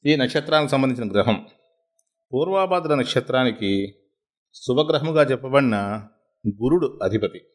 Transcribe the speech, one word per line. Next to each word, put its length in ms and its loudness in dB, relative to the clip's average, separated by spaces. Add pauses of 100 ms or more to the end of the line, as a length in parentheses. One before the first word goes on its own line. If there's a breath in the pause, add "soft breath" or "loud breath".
ఈ 100 4
నక్షత్రానికి 540 0
సంబంధించిన 420 0
గ్రహం 340 0 (880)
పూర్వాభాద్ర 600 0
నక్షత్రానికి 1000 0 (600)
శుభగ్రహముగా 680 0
చెప్పబడిన 880 0 (400)
గురుడు 540 0
అధిపతి. 380 -2 (140)